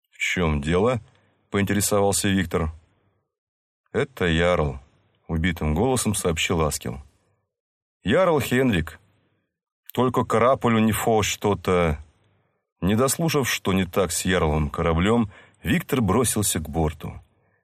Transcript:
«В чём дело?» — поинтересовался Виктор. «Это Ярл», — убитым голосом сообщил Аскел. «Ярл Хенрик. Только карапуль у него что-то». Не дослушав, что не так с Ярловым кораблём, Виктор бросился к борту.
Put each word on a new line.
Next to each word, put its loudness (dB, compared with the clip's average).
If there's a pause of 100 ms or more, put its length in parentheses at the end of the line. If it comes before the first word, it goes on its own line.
(120)
«В -20
чём -2
дело?» — 0 (500)
поинтересовался 0
Виктор. -2 (1200)
«Это -4
Ярл», — 2 (480)
убитым -2
голосом 0
сообщил -2
Аскел. -4 (1040)
«Ярл 2
Хенрик. 0 (920)
Только 0
карапуль 2
у 4
него 2
что-то». 0 (840)
Не 2
дослушав, 0
что -2
не 0
так 0
с -4
Ярловым 0
кораблём, 0 (320)
Виктор -2
бросился 0
к -8
борту. -4 (500)